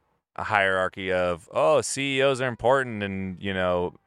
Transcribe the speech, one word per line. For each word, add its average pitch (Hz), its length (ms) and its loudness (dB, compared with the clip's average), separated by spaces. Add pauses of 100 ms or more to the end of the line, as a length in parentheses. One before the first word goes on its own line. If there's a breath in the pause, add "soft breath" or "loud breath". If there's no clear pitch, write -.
(380)
hierarchy 95 760 0
of, 90 400 0
"Oh, 139 300 2
C 139 360 -4
E 131 60 2
Os 135 180 2
are 131 60 -2
important 120 560 0
and, 95 380 -6
you 98 120 -4
know, 90 420 0 (120)